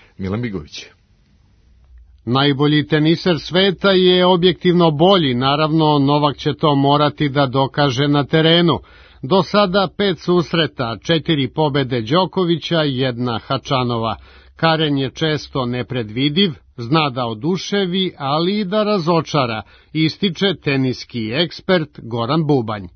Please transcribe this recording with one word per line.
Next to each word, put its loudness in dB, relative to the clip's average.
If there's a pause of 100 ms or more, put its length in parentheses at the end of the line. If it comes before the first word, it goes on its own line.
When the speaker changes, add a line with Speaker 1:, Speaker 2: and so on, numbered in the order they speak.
(180)
Speaker 1:
Milan -6
Bigović. -10 (1400)
Speaker 2:
Najbolji 2
teniser 2
sveta 0
je 4
objektivno 4
bolji, 4
naravno 2
Novak 2
će -4
to 0
morati 2
da 0
dokaže 0
na 2
terenu. 4 (440)
Do 2
sada 2
pet -2
susreta, -2
četiri 0
pobede -2
Đokovića, -2
jedna -2
Hačanova. -4 (400)
Karen 0
je -2
često -4
nepredvidiv, -2 (260)
zna -2
da -6
oduševi, -4
ali -2
i -2
da -2
razočara, -2 (300)
ističe -2 (100)
teniski -2
ekspert -2
Goran -2
Bubanj. -2 (120)